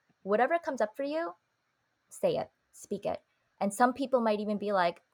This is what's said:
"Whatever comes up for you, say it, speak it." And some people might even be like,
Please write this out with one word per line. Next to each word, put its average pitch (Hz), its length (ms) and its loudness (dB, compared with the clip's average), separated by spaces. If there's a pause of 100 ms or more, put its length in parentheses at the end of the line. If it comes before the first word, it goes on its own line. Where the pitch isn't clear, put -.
(220)
"Whatever 247 380 2
comes 269 200 -4
up 214 160 -2
for 277 80 -4
you, 320 300 -4 (760)
say 175 280 0
it, - 120 -6 (220)
speak - 340 -10
it." - 160 -4 (380)
And 202 140 0
some 247 200 4
people 254 280 0
might 214 180 0
even 208 180 -2
be 202 140 -2
like, 175 300 2 (120)